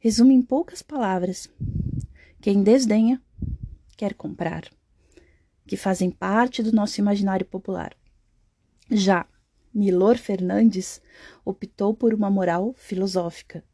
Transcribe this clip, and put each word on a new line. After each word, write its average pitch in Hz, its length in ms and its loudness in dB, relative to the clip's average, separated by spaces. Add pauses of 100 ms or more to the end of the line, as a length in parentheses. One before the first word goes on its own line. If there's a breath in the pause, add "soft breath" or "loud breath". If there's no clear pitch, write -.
resume 233 340 6
em 254 60 6
poucas 262 400 -2
palavras: 190 640 -4 (920 soft breath)
quem 202 220 2
desdenha, 226 580 4 (800)
quer 202 160 -6
comprar, 165 520 -8 (1000 soft breath)
que 196 100 -6
fazem 185 340 -2
parte 226 520 -2
do 220 100 0
nosso 208 260 0
imaginário 202 460 0
popular. 190 500 -10 (960)
Já 196 360 2 (460)
Milor 202 440 2
Fernandes 190 840 0 (420 loud breath)
optou 202 500 -4
por 220 200 0
uma 208 160 -2
moral 190 420 0
filosófica. 180 920 -6 (120)